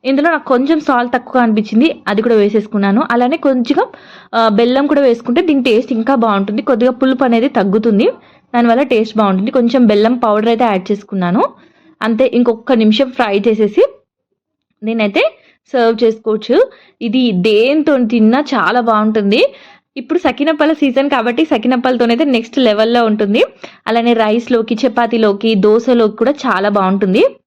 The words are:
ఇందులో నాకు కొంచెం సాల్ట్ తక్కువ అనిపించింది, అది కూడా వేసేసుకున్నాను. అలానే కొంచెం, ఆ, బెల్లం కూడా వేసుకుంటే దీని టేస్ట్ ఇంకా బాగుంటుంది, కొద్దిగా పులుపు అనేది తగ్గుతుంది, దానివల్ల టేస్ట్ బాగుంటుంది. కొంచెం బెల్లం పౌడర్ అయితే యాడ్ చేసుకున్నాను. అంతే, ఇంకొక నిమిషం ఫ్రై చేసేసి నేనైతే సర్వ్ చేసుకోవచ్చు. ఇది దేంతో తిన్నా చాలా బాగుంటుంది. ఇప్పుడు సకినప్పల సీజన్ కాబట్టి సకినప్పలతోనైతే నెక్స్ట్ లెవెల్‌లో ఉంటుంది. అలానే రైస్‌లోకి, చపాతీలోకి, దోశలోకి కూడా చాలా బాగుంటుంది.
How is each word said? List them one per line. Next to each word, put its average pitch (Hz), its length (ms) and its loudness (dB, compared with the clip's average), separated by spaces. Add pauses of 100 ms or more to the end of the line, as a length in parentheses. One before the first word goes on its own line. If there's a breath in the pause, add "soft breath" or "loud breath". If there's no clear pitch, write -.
ఇందులో 277 240 2
నాకు 285 200 -6
కొంచెం 277 340 0
సాల్ట్ 247 280 0
తక్కువ 247 300 -2
అనిపించింది, 220 420 0 (200)
అది 208 180 -2
కూడా 233 160 2
వేసేసుకున్నాను. 208 600 0 (120)
అలానే 247 320 0
కొంచెం, 269 340 0 (580 loud breath)
ఆ, 226 40 2 (160)
బెల్లం 247 340 2
కూడా 294 160 2
వేసుకుంటే 240 400 0
దీని 277 220 2
టేస్ట్ 220 300 0
ఇంకా 226 140 0 (120)
బాగుంటుంది, 208 440 -2
కొద్దిగా 247 300 2
పులుపు 262 280 0
అనేది 233 220 0 (100)
తగ్గుతుంది, 214 480 0 (480 soft breath)
దానివల్ల 240 360 2
టేస్ట్ 214 280 -2
బాగుంటుంది. 196 360 0
కొంచెం 247 260 2 (100)
బెల్లం 214 220 2 (100)
పౌడర్ 214 280 0
అయితే 233 160 0
యాడ్ 190 240 -2
చేసుకున్నాను. 196 500 -2 (640 soft breath)
అంతే, 233 200 0 (120)
ఇంకొక 240 360 0 (100)
నిమిషం 214 240 2 (100)
ఫ్రై 214 160 -2 (140)
చేసేసి 214 340 0 (1000)
నేనైతే 220 400 -2 (480 soft breath)
సర్వ్ 233 320 0
చేసుకోవచ్చు. 220 540 -2 (500 loud breath)
ఇది 254 160 0 (260)
దేంతో 277 460 2 (180)
తిన్నా 226 260 4 (140)
చాలా 220 360 0
బాగుంటుంది. 214 520 0 (600 loud breath)
ఇప్పుడు 320 240 -4
సకినప్పల 302 560 0
సీజన్ 269 340 0
కాబట్టి 240 360 -2
సకినప్పలతోనైతే 247 840 0
నెక్స్ట్ 226 320 -4
లెవెల్‌లో 220 420 2
ఉంటుంది. 214 320 0 (460 loud breath)
అలానే 233 260 0 (100)
రైస్‌లోకి, 226 600 -2
చపాతీలోకి, 226 680 0 (140)
దోశలోకి 226 560 2
కూడా 269 140 0 (100)
చాలా 202 320 -2
బాగుంటుంది. 196 480 0 (220)